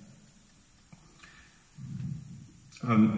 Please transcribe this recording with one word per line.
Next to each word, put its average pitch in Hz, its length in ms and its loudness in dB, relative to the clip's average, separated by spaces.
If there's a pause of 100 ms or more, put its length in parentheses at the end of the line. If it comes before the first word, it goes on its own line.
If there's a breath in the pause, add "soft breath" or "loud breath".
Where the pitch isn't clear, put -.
(3000 soft breath)
euh, 110 180 8 (100)